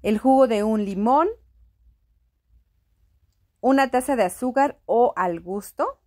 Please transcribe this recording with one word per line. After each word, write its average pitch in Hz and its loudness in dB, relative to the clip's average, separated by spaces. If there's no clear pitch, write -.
El 214 -2
jugo 262 4
de 214 -2
un 214 -2
limón, 220 0
una 269 2
taza 262 -2
de 233 2
azúcar 254 -2
o 233 2
al 175 -4
gusto. 202 -8